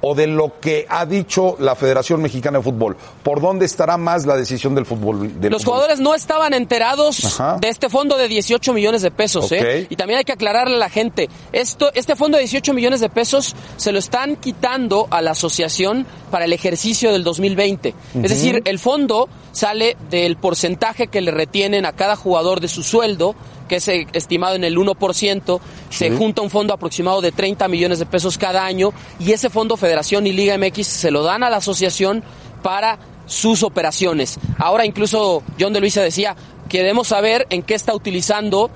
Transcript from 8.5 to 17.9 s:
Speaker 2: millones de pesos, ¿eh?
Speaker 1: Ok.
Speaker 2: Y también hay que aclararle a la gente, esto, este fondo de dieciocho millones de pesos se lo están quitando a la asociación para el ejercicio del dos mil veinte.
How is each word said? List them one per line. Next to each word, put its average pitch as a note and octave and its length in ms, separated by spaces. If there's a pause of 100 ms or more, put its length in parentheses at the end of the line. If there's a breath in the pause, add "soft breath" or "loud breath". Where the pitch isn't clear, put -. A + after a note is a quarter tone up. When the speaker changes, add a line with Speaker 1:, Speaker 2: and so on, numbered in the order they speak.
Speaker 2:
millones G#3 300
de F3 80
pesos, G3 400
¿eh? D#3+ 340
Speaker 1:
Ok. - 60
Speaker 2:
Y F#3 60
también G3+ 200
hay C4+ 60
que C#4 80
aclararle A3+ 420
a A#3+ 60
la G3 100
gente, G#3+ 400 (220 loud breath)
esto, C4+ 420
este C4+ 220
fondo D4+ 220
de C#4+ 40
dieciocho C4 320
millones B3 260
de A3 100
pesos B3 460 (220 loud breath)
se G#3 140
lo G3 80
están C4+ 380
quitando B3 760
a E3+ 100
la D#3+ 100
asociación F#3 760 (240 loud breath)
para F3 140
el E3+ 80
ejercicio G#3 580
del F#3+ 120
dos E3 160
mil G3 160
veinte. G3 380 (220 loud breath)